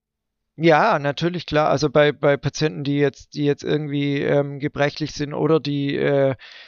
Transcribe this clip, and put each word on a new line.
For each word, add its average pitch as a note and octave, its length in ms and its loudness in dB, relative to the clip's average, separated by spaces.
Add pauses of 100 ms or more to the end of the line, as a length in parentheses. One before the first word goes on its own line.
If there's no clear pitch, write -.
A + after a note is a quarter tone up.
(580)
Ja, E3 400 4
natürlich, D#3 460 -4
klar. D3+ 240 0
Also C#3+ 220 0
bei, D3 220 4
bei C#3+ 260 0
Patienten, D#3 440 -4
die C#3+ 140 -2
jetzt, - 380 -2
die D3 100 -4
jetzt C#3+ 180 0
irgendwie, C#3+ 600 -2
ähm, C#3+ 360 0
gebrechlich C#3+ 540 -4
sind D3 220 -8
oder D#3 260 2
die, C#3+ 360 -4
äh, C#3 380 2 (340)